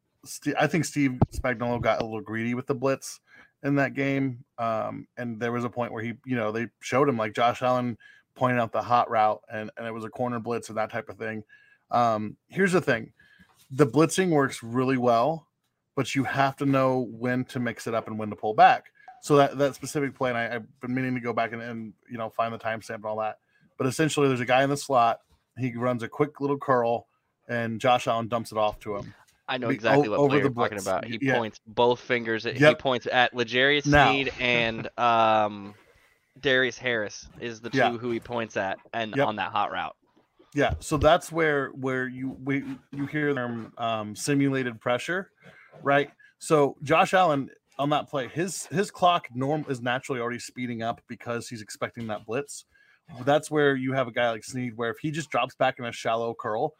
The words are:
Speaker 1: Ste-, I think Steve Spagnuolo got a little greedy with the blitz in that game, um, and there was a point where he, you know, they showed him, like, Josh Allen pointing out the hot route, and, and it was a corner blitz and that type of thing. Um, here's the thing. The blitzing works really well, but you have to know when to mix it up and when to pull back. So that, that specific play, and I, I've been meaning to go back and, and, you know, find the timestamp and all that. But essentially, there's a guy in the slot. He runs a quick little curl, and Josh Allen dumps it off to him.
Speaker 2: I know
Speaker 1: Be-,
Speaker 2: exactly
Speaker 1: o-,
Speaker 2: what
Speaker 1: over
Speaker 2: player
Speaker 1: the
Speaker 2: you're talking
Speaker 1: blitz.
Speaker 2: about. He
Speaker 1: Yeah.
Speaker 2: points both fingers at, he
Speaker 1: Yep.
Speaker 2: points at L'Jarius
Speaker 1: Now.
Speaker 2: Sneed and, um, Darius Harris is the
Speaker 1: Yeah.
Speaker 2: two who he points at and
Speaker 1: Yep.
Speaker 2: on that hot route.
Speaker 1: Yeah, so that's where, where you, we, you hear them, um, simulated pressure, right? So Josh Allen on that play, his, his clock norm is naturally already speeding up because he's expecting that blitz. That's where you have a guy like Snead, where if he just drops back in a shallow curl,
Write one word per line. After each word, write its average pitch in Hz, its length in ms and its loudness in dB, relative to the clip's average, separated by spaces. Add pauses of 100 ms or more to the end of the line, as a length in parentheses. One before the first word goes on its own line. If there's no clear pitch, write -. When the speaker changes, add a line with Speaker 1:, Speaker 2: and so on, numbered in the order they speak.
(240)
Speaker 1:
Ste-, - 340 -6
I 151 80 4
think 156 180 0
Steve 135 340 0 (140)
Spagnuolo 120 480 -2
got 110 220 2
a - 20 -4
little 110 160 -6
greedy 113 340 -4
with 123 120 -6
the 147 80 -2
blitz 135 460 -4 (420)
in 143 140 0
that 135 180 0
game, 135 500 -2 (140)
um, 110 480 -4 (100)
and 120 240 -8
there 117 120 -2
was 120 120 -2
a 120 60 -6
point 117 220 -6
where 113 100 -8
he, 117 120 -6 (100)
you 127 120 -4
know, 110 160 0
they 113 140 -4 (140)
showed 139 280 2
him, 127 80 2
like, 110 180 -2
Josh 120 280 2
Allen 123 340 0 (380)
pointing 127 260 2
out 117 120 -2
the 110 100 0
hot 117 280 4
route, 107 300 4 (120)
and, 107 240 -8
and 117 100 -10
it 113 60 -6
was 113 120 -8
a 110 60 -8
corner 123 300 -4
blitz 113 280 -4
and 110 100 -8
that 110 120 -2
type 113 180 -8
of 101 100 -16
thing. 110 260 -8 (460)
Um, 113 460 2 (120)
here's 185 240 2
the 180 80 4
thing. 117 320 0 (580)
The 135 160 4
blitzing 160 440 4
works 139 320 2
really 127 360 0
well, 120 480 2 (500)
but - 180 -2
you 135 100 0
have 135 320 0
to 143 100 -2
know 135 340 2 (100)
when 123 360 -2
to - 140 -8
mix 120 260 -6
it 117 80 -2
up 110 140 -2
and 107 100 -6
when 107 120 -6
to 107 60 -8
pull 110 180 -2
back. 160 380 6 (300)
So 151 140 4
that, 139 220 4
that 135 160 0
specific 139 400 -6
play, 131 160 -2
and 117 80 -2
I, 117 180 -4
I've - 240 -14
been 123 140 -6
meaning 127 200 -2
to 127 60 -4
go 120 120 -4
back 113 200 -2
and, 117 100 -8
and, 113 300 -10 (160)
you 120 100 -10
know, 110 120 -6
find 117 240 -2
the 110 40 -8
timestamp 113 380 -6
and 101 100 -12
all 107 120 -4
that. 110 200 -4 (400)
But 127 80 0
essentially, 143 420 2
there's 127 120 2
a 123 40 -4
guy 127 180 4
in 139 80 2
the 143 60 -2
slot. 117 440 2 (380)
He 123 180 -4
runs 120 260 -2
a 117 60 -6
quick 147 320 -2
little 139 180 0
curl, 117 480 2 (420)
and 117 320 -4
Josh 123 260 2
Allen 113 220 0
dumps 113 240 -4
it 110 60 -4
off 107 220 0
to 107 160 -8
him. 104 180 -12 (340)
Speaker 2:
I 131 100 -2
know 120 100 -4
Speaker 1:
Be-, 139 60 0
Speaker 2:
exactly 113 340 4
Speaker 1:
o-, 104 40 -4
Speaker 2:
what 98 80 2
Speaker 1:
over 143 80 6
Speaker 2:
player 135 140 2
Speaker 1:
the 135 60 2
Speaker 2:
you're 123 60 -6
talking 107 220 -2
Speaker 1:
blitz. 98 100 -8
Speaker 2:
about. 95 200 0
He 117 140 -8
Speaker 1:
Yeah. 131 180 2
Speaker 2:
points 110 280 -6
both 120 340 4
fingers 113 460 -2
at, 107 80 -4
he 95 60 -2
Speaker 1:
Yep. 147 180 8
Speaker 2:
points 127 320 -2
at 123 240 2
L'Jarius 127 520 2
Speaker 1:
Now. 143 240 8
Speaker 2:
Sneed 135 280 0
and, 117 500 0 (100)
um, 110 760 2 (680)
Darius 131 380 2
Harris 117 480 -4 (140)
is 117 200 -10
the 117 120 -12
Speaker 1:
Yeah. 127 180 4
Speaker 2:
two 117 80 -4
who 123 120 -6
he 113 100 -2
points 117 360 -8
at 95 220 -2 (140)
and 110 240 -6
Speaker 1:
Yep. 139 100 2
Speaker 2:
on 107 100 -2
that 92 160 -4
hot 104 200 0
route. 87 240 -6 (580)
Speaker 1:
Yeah, 135 260 2
so - 160 -2
that's 151 360 4
where, 151 380 2
where 131 380 -4
you, 131 220 -8 (120)
we, 135 220 -2 (280)
you 139 140 -4
hear 147 280 0
them, 120 440 -6
um, 110 380 -4
simulated 135 640 0
pressure, 165 500 -2 (520)
right? 139 280 4 (280)
So 151 440 4
Josh 160 320 4
Allen 151 360 4 (280)
on 147 120 0
that 139 180 0
play, 135 200 -4
his, 165 380 -6
his 196 240 -2
clock 175 440 2
norm 139 340 -2
is 123 140 -4
naturally 127 380 -2
already 120 180 -4
speeding 120 440 -8
up 113 260 -6
because 117 400 -8
he's 117 120 -12
expecting 113 460 -8
that 107 180 -8
blitz. 131 400 -8 (600)
That's 147 260 2
where 147 260 4
you 131 160 -4
have 131 160 0
a 110 40 -10
guy 120 180 2
like 113 140 -6
Snead, 123 320 -8
where 117 140 -2
if 110 80 -8
he 160 120 -4
just 151 200 -8
drops 127 240 -2
back 135 240 0
in 127 60 -10
a 117 80 -6
shallow 117 420 -2
curl, 117 460 -4